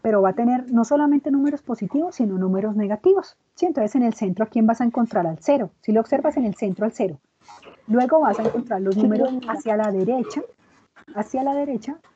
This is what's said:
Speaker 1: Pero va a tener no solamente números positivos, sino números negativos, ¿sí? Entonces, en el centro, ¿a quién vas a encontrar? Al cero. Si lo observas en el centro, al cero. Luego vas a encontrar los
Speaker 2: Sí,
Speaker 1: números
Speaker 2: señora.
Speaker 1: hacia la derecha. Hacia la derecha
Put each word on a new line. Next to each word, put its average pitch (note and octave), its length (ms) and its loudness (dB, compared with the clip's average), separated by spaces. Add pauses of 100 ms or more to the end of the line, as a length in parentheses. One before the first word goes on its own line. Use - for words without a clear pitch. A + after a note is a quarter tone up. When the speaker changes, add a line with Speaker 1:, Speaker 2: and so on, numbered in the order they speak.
Speaker 1:
Pero G#3+ 220 2
va F#3+ 80 4
a F#3+ 40 -2
tener B3 380 0
no A#3 140 4
solamente D4 440 2
números C#4 300 0
positivos, C#4 540 -4
sino G3+ 240 -2
números F#3+ 360 -2
negativos, G#3+ 640 0 (180)
¿sí? - 120 -2
Entonces, B3 300 -2
en B3 60 4
el A#3 120 0
centro, G#3+ 320 -2
¿a - 20 -12
quién A3 180 2
vas A3+ 140 0
a B3+ 40 0
encontrar? A3+ 420 0
Al D#3+ 140 -6
cero. C#4 320 0 (100)
Si G#3+ 100 -2
lo A3 80 4
observas D4 380 0
en B3 80 0
el G3 80 -2
centro, G3+ 320 -4
al A3+ 60 -4
cero. D#3+ 260 -4 (680)
Luego B3 340 2
vas A#3 200 0
a A3 40 -2
encontrar A3+ 360 -4
los F#3+ 140 0
Speaker 2:
Sí, G#3+ 80 2
Speaker 1:
números A3 260 2
Speaker 2:
señora. B3+ 240 -6
Speaker 1:
hacia G#3 240 -2
la G#3+ 160 0
derecha. A3 480 -2 (760)
Hacia C4 280 -4
la C#4 120 -2
derecha C#4+ 420 -6 (200)